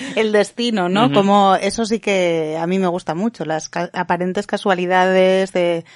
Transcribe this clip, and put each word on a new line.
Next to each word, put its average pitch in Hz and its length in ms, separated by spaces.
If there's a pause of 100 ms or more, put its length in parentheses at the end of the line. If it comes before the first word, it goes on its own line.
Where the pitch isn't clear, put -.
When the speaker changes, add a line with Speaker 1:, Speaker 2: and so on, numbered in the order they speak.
(160)
Speaker 1:
El 220 160
destino, 208 580
¿no? 202 160
Speaker 2:
Ujú. 269 80
Speaker 1:
Como 196 420
eso 196 300
sí 214 140
que 170 600
a 170 80
mí 185 120
me 190 80
gusta 175 260
mucho, 190 320
las 151 220
ca-, 175 260
aparentes 180 540
casualidades 185 1040
de 175 320 (120)